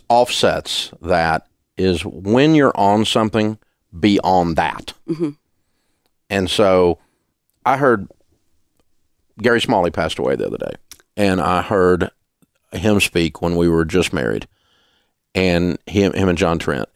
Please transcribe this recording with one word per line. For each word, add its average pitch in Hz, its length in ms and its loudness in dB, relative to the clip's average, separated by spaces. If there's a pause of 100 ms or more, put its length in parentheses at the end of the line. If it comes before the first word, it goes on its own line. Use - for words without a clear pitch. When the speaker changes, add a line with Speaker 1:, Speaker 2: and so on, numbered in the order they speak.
Speaker 1:
offsets 117 840 0 (100)
that 82 460 0 (300)
is 92 280 0
when 120 500 2
you're 139 220 4
on 101 260 2
something, 110 540 -2 (400)
be 101 260 2
on 87 320 2
that. - 380 -4 (140)
Speaker 2:
Mm-hmm. 160 240 -6 (960)
Speaker 1:
And 98 200 -2
so 92 500 2 (680)
I 131 120 2
heard 120 300 0 (1300)
Gary 117 200 2
Smalley 90 300 0
passed - 280 -4
away 65 160 0
the 50 120 -4
other 50 100 -8
day, 50 180 -10 (420)
and 95 240 0
I 90 200 0
heard 90 480 2 (640)
him 104 300 0
speak - 400 -2
when 85 160 -2
we 85 100 2
were 82 180 2
just 85 280 -2
married, 58 340 -4 (880)
and 87 420 0 (100)
him, 98 260 0
him 95 160 0
and 87 80 0
John 85 220 0
Trent. 67 360 -6